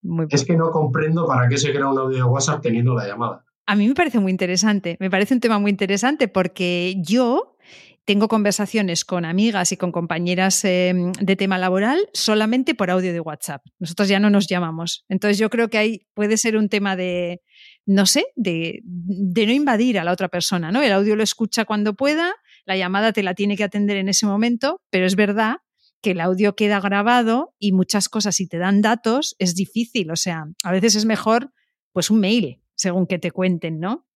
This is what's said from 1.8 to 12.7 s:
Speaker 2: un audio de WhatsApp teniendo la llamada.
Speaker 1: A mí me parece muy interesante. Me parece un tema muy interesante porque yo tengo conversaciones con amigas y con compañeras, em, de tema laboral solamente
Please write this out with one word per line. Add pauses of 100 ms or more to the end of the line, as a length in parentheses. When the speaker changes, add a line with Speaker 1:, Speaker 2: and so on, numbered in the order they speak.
Speaker 2:
un
audio
de
WhatsApp
teniendo
la
llamada. (220)
Speaker 1:
A
mí
me
parece
muy
interesante.
Me
parece
un
tema
muy
interesante
porque
yo (480)
tengo
conversaciones
con
amigas
y
con
compañeras,
em,
de
tema
laboral
solamente